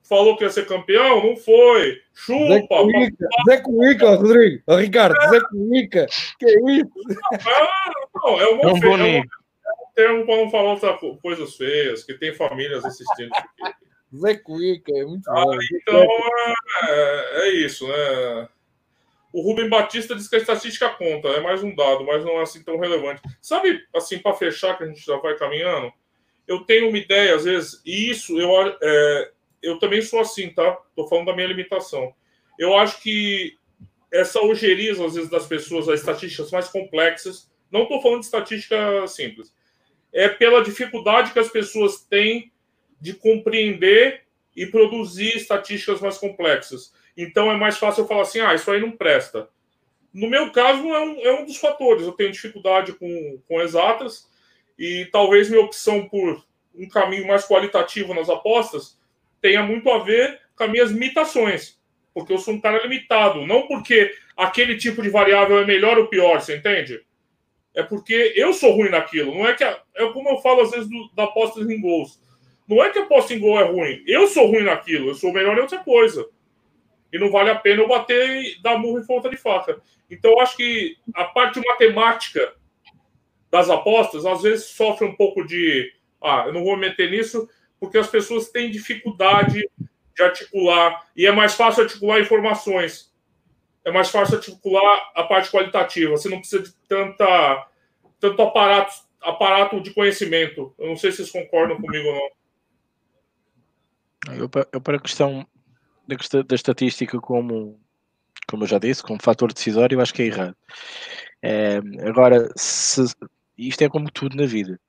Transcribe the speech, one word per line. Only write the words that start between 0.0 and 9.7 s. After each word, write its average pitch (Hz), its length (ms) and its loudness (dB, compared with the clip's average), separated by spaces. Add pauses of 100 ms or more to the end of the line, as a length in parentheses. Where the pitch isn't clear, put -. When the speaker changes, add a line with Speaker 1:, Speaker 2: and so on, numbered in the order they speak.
Speaker 1:
falou 208 340 4
que 214 80 -4
ia 196 60 0
ser 196 160 -4
campeão? 214 580 2
Não 233 140 0
foi. 226 640 6 (140)
Chupa, 294 320 -2
Speaker 2:
Zé 208 200 4
Cuica, 208 640 4
Speaker 1:
papá." 240 180 0
Speaker 2:
Zé 262 140 8
Cuica, 233 540 6
Rodrigo. 214 520 6
Ô, 165 80 6
Ricardo, 196 460 4
Speaker 1:
É. 202 80 6
Speaker 2:
Zé 233 120 8
Cuica. 208 680 0 (320)
Que 233 320 6
isso? 277 180 2 (160)
Speaker 1:
Não, - 560 -2
é, 330 80 4 (460)
não, - 260 0
é 214 80 4
uma 233 140 2
Speaker 3:
É - 40 6
um 185 40 6
Speaker 1:
ofe-, 180 140 2
é - 20 8
um, 190 100 6
Speaker 3:
boninho. 170 200 2
Speaker 1:
é 135 40 0
um - 760 -14